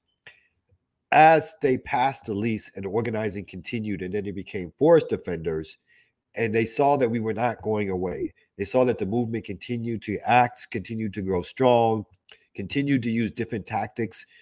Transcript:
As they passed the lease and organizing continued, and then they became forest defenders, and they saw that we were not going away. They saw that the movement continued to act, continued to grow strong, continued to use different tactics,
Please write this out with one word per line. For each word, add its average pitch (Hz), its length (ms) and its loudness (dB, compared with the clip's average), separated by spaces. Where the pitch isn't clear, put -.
As 156 500 6
they 131 160 2
passed 131 460 -2
the 110 100 -6
lease 107 400 -2
and 98 100 -10
organizing 107 600 -4
continued, 101 580 -8
and 90 100 -8
then 101 120 -4
they 101 80 -8
became 90 440 -10
forest 160 320 6
defenders, 82 680 -6
and 110 180 -2
they 113 120 2
saw 143 320 2
that 131 120 2
we 117 120 -2
were 110 120 -4
not 113 300 -4
going 104 280 -2
away. 90 440 -4
They 101 60 -4
saw 127 220 4
that 120 120 0
the 104 80 -4
movement 113 380 -4
continued 113 580 -8
to 101 240 -4
act, 120 460 4
continued 110 420 -6
to 107 80 -6
grow 92 200 0
strong, 117 640 2
continued 139 480 -2
to 120 60 -2
use 113 200 0
different 110 360 -6
tactics, 107 600 -6